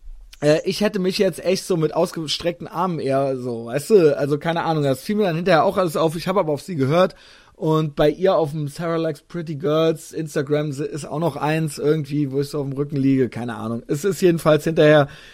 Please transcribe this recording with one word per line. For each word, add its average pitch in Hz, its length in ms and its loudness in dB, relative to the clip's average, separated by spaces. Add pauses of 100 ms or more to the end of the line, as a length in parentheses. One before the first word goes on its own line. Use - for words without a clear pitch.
(420)
äh, 151 220 4
ich 185 160 -4
hätte 208 200 0
mich 185 180 -2
jetzt 190 260 0
echt 190 220 -2
so 190 100 0
mit 156 180 0
ausgestreckten 165 760 -4
Armen 170 300 -4
eher 135 360 0
so, 120 300 -8
weißt 127 240 -4
du? 170 280 6
Also 143 200 0
keine 165 260 -2
Ahnung, 156 200 0
das 135 180 0
fiel 208 160 -4
mir 214 80 2
dann 165 100 0
hinterher 170 300 4
auch 185 120 0
alles 185 200 0
auf, 160 180 0
ich - 140 -4
hab 190 80 -2
aber 156 160 0
auf 139 80 -4
sie 190 160 -10
gehört. 156 380 2 (380)
Und 156 440 0
bei 151 120 4
ihr 185 280 2
auf 151 140 0
dem 151 180 -6
Sarah 165 280 -6
Likes 160 260 -4
Pretty 170 320 -10
Girls 156 580 0
Instagram 151 580 -4
se-, 139 140 -6
ist 151 200 -8
auch 151 140 -6
noch 165 160 -2
eins 156 420 -2
irgendwie, 147 540 0
wo 135 80 -2
ich 143 100 -2
so 151 120 -6
auf 135 80 -6
dem 139 80 -8
Rücken 147 180 -4
liege, 135 320 2
keine 117 300 -8
Ahnung. 113 300 -6
Es 156 180 -4
ist 196 160 -2
jedenfalls 165 420 4
hinterher, 151 460 4 (240)